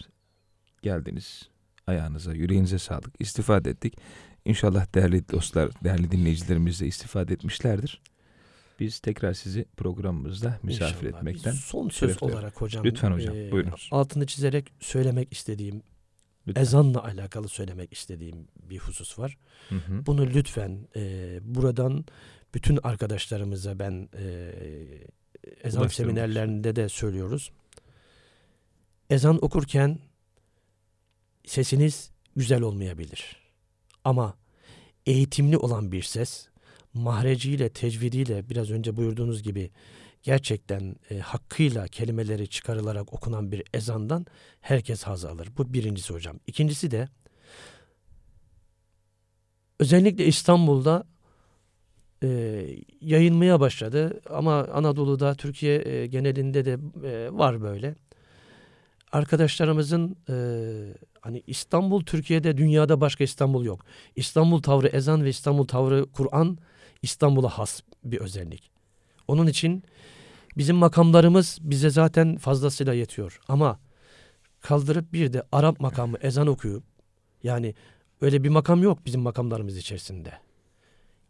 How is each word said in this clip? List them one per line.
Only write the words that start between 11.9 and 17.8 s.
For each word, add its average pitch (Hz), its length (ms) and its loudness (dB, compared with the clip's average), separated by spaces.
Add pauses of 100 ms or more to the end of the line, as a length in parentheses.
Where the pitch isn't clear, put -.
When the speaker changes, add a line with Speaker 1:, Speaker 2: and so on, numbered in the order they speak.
Speaker 1:
şeref 95 120 -4
duyarım. 113 160 -4
Speaker 2:
olarak 104 240 -10
hocam, 110 240 -4
Speaker 1:
Lütfen 110 260 0
hocam, 87 240 -2
Speaker 2:
e, 104 160 -10
Speaker 1:
buyurunuz. 87 400 -4
Speaker 2:
altını 139 360 -2
çizerek 139 520 -4
söylemek 127 540 -2
istediğim, 104 480 -10 (640)
Speaker 1:
Lütfen. - 140 0
Speaker 2:
ezanla 131 420 4
alakalı 101 460 -10
söylemek 90 440 -12